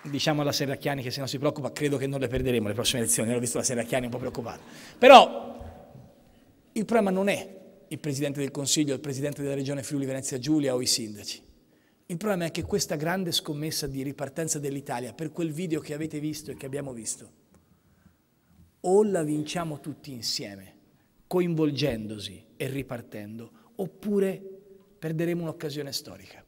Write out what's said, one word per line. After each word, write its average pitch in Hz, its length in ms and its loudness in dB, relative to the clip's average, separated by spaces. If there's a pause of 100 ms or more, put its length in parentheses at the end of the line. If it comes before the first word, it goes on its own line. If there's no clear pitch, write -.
diciamo 147 380 0
alla 143 100 2
Serracchiani 139 500 -2
che 120 80 -4
se 117 80 -6
non 135 100 -6
si 131 120 -6
preoccupa, 139 320 -2
credo 143 260 0
che 127 80 -2
non 139 140 -2
le 131 80 -2
perderemo 123 400 0
le 104 80 -2
prossime 120 240 0
elezioni, 113 340 0
ho 123 60 0
visto 120 180 -2
la 117 60 -2
Serracchiani 123 420 -2
un 120 60 -6
po' 123 80 -6
preoccupata. 117 420 -8 (380)
Però 240 580 12 (1160)
il 220 120 0
problema 220 240 4
non 190 180 2
è - 300 -2 (300)
il 156 120 -8
Presidente 143 400 -2
del 135 120 0
Consiglio, 143 420 0
il 131 60 -4
Presidente 143 420 -4
della 139 140 -2
Regione 139 260 -4
Friuli 139 240 -2
Venezia 131 320 -4
Giulia 139 380 2
o 127 60 2
i 127 40 -2
sindaci. 107 640 -4 (640)
Il 175 60 -4
problema 190 280 0
è 156 60 -4
che 165 120 -4
questa 185 320 0
grande 175 360 -2
scommessa 151 540 -4
di 135 160 -6
ripartenza 143 560 -4
dell'Italia, 135 560 -6
per 156 180 -8
quel 165 200 -4
video 160 280 -2
che 151 140 -8
avete 156 260 -6
visto 147 300 -6
e 127 60 -10
che - 100 -12
abbiamo 139 260 -6
visto, 113 400 -10 (1500)
o 196 240 6
la 190 180 2
vinciamo 151 580 -4
tutti 143 320 -12
insieme, 101 680 -8 (500)
coinvolgendosi 127 1160 0 (140)
e 139 100 -4
ripartendo, 113 840 -10 (240)
oppure 196 680 -2 (560)
perderemo 170 460 -2
un'occasione 147 480 -8
storica. 95 560 -12